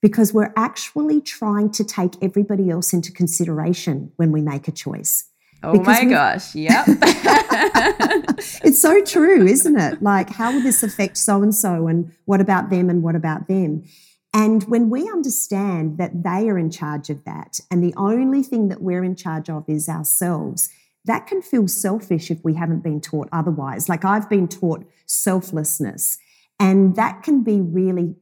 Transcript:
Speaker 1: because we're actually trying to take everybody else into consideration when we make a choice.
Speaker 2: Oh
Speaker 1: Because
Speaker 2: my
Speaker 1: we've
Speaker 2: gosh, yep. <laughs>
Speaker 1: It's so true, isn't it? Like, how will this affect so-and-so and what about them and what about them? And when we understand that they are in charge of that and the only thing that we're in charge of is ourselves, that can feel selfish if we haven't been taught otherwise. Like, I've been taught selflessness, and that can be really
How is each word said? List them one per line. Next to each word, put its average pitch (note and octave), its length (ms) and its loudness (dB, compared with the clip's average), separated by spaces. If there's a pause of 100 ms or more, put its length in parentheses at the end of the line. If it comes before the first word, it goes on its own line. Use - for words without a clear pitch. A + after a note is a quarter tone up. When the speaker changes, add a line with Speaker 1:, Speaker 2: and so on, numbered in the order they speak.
Speaker 1:
because G#3+ 320 4
we're G#3+ 220 0
actually D4+ 640 -2
trying G#3 500 -2
to G#3+ 120 -4
take F#3 380 -4
everybody G3 480 0
else E3+ 240 -2
into E3+ 180 -2
consideration E3 1040 -2
when E3 160 2
we D3+ 100 0
make D3 260 -4
a D#3+ 40 -8
choice. - 540 -6 (380)
Speaker 2:
Oh D#3+ 100 -2
Speaker 1:
Because F#3 140 6
Speaker 2:
my A3 140 6
Speaker 1:
we've B3+ 80 4
Speaker 2:
gosh, C#3+ 460 0
yep. D#3+ 320 2
<laughs> E4+ 1400 2 (360)
Speaker 1:
It's C#4+ 180 6
so G4 220 6
true, E4 420 6
isn't C4+ 340 4
it? D3+ 220 -2
Like, G3+ 300 2
how A#3 200 -4
will C4+ 100 0
this B3 200 2
affect G3 360 -2
so-and-so G3 680 2
and E3 240 0 (140)
what G3 160 2
about F#3+ 280 2
them F3+ 200 2
and F3 140 2
what E3 120 0
about D#3+ 320 -4
them? E3+ 360 -2 (500)
And G#3+ 300 2
when A#3 260 2
we B3+ 200 -2
understand G3 880 -4
that E3+ 260 -6
they F#3+ 260 -2
are G3 80 0
in E3 140 -2
charge D3+ 380 -10
of C#3+ 160 -10
that - 340 -12 (100)
and F3 140 0
the F3 140 0
only B3+ 440 0
thing A3+ 280 0
that - 120 -8
we're F3+ 220 -2
in F#3 120 -4
charge D#3+ 340 -8
of D#3 180 -8
is D3+ 220 -4
ourselves, D#3+ 800 -4 (360)
that - 220 -4
can G4 140 -4
feel A3+ 260 0
selfish F#3+ 640 -4
if E3 120 -6
we D#3+ 120 0
haven't E3 280 -2
been D3+ 180 -4
taught - 300 -6
otherwise. D3+ 580 -4
Like, E3+ 160 -2
I've G#3 240 0
been G3 180 2
taught E3 360 -4 (220)
selflessness, - 1120 -4 (420)
and F#3+ 360 4
that A3 280 -4
can C#4+ 200 2
be G#3 180 0
really F3+ 600 -2